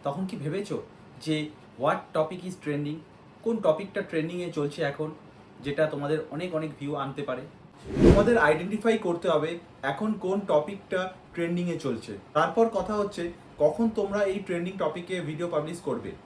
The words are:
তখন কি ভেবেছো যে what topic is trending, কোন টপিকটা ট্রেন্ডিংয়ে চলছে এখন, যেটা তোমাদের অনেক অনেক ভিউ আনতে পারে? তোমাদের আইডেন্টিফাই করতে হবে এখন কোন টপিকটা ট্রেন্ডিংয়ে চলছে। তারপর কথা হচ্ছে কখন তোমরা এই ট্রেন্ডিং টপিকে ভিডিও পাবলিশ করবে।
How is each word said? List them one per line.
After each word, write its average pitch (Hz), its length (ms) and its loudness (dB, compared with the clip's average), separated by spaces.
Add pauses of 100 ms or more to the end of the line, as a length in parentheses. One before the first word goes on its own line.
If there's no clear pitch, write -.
তখন 143 240 -4
কি 233 140 -8
ভেবেছো 160 340 -4 (480)
যে 156 100 0 (460)
what 170 180 2 (160)
topic 165 340 -2
is 180 140 -8
trending, 147 360 -4 (440)
কোন 226 120 0 (100)
টপিকটা 190 440 2
ট্রেন্ডিংয়ে 175 480 -2
চলছে 147 220 -2 (120)
এখন, 156 180 -4 (560)
যেটা 143 180 0 (100)
তোমাদের 151 260 0 (160)
অনেক 180 220 -4
অনেক 156 220 -4
ভিউ 143 140 -6 (100)
আনতে 139 260 -6
পারে? 127 140 -6 (640)
তোমাদের 214 300 10 (120)
আইডেন্টিফাই 208 480 2 (120)
করতে 175 260 -2
হবে 151 180 2 (400)
এখন 214 180 -2 (160)
কোন 190 120 0 (140)
টপিকটা 180 500 0 (340)
ট্রেন্ডিংয়ে 175 500 -2
চলছে। 113 280 -4 (240)
তারপর 175 280 4 (120)
কথা 190 240 -2
হচ্ছে 196 220 -4 (400)
কখন 156 220 4 (140)
তোমরা 202 220 0 (100)
এই - 160 -2
ট্রেন্ডিং 180 260 -2 (100)
টপিকে 170 320 -4 (140)
ভিডিও 160 260 -4
পাবলিশ 160 220 -2 (100)
করবে। 95 240 -4 (140)